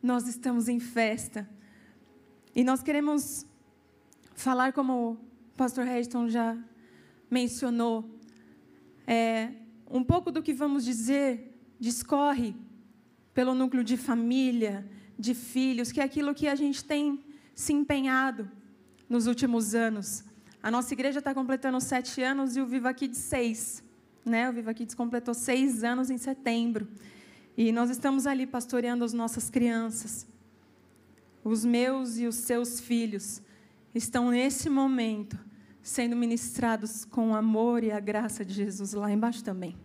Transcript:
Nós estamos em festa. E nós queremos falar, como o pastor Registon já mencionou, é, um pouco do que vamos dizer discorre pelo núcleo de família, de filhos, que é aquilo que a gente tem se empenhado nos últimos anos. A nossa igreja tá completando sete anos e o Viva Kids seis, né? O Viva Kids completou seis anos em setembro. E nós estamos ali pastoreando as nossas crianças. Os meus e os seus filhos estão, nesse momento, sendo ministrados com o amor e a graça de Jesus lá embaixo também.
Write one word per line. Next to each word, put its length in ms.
Nós 280
estamos 400
em 100
festa. 720
E 80
nós 220
queremos 600
falar, 360
como 380
o 460
pastor 280
Registon 440
já 280
mencionou, 880
é, 420
um 140
pouco 260
do 100
que 140
vamos 300
dizer 760
discorre 760
pelo 220
núcleo 260
de 140
família, 920
de 160
filhos, 560
que 100
é 40
aquilo 280
que 140
a 80
gente 300
tem 400
se 160
empenhado 760
nos 180
últimos 480
anos. 480
A 80
nossa 240
igreja 260
tá 140
completando 460
sete 420
anos 340
e 40
o 60
Viva 280
Kids 240
seis, 640
né? 240
O 40
Viva 200
Kids 220
completou 400
seis 480
anos 260
em 80
setembro. 680
E 160
nós 180
estamos 380
ali 180
pastoreando 580
as 80
nossas 380
crianças. 720
Os 220
meus 520
e 100
os 100
seus 420
filhos 640
estão, 380
nesse 400
momento, 640
sendo 320
ministrados 880
com 280
o 20
amor 480
e 80
a 80
graça 460
de 100
Jesus 380
lá 180
embaixo 320
também. 420